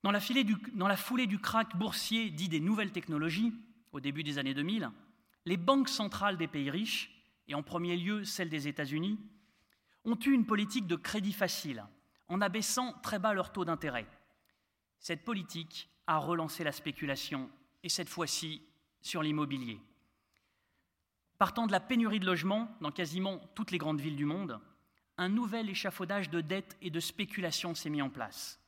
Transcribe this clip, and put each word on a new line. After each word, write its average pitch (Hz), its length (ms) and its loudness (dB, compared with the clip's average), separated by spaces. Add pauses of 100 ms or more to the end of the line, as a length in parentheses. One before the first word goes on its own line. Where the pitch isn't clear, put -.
Dans 202 80 4
la 208 80 4
filée 254 240 4
du, 208 120 4 (180)
dans 190 140 2
la 196 80 4
foulée 254 300 0
du 208 140 2
krach 220 360 2
boursier 220 540 0
dit 160 180 -4
des 160 120 2
nouvelles 202 320 2
technologies, 170 640 0 (360)
au - 80 -8
début 139 220 -2
des 143 160 -2
années 135 160 0
deux 139 80 0
mille, 170 300 0 (540)
les 185 120 2
banques 269 320 4
centrales 202 480 0
des 160 100 0
pays 143 220 0
riches, - 400 -2 (380)
et 143 80 -6
en 147 80 -4
premier 175 340 0
lieu 202 260 0
celles 190 260 -4
des 147 180 -2
États-Unis, 156 520 -2 (840)
ont 226 240 0
eu 277 40 6
une 247 140 6
politique 208 400 2
de 170 100 2
crédit 202 380 -2
facile, 135 540 -2 (400)
en 180 120 -2
abaissant 220 640 0
très - 160 -2
bas 208 160 2
leur 190 180 0
taux 185 140 -2
d'intérêt. 143 400 -2 (920)
Cette 165 260 -6
politique 170 640 -6 (160)
a 156 140 4
relancé 160 440 -2
la 147 80 2
spéculation, 139 800 -4 (320)
et 170 80 -10
cette 170 200 -2
fois-ci 160 520 -4 (400)
sur 160 220 -2
l'immobilier. 139 580 0 (1600)
Partant 220 300 4
de 202 60 4
la 185 80 4
pénurie 220 400 2
de 185 40 0
logements 196 540 2
dans 147 120 -4
quasiment 185 500 -2 (140)
toutes 214 160 -4
les 180 60 0
grandes 151 220 0
villes 147 160 -2
du 147 80 0
monde, 151 340 -2 (600)
un 180 100 0
nouvel 220 420 0
échafaudage 190 600 -2
de 165 100 0
dettes 180 420 -4
et 180 80 -6
de 160 120 -2
spéculations 175 720 -2
s'est 156 140 -4
mis 147 120 2
en 135 80 2
place. - 480 -8 (100)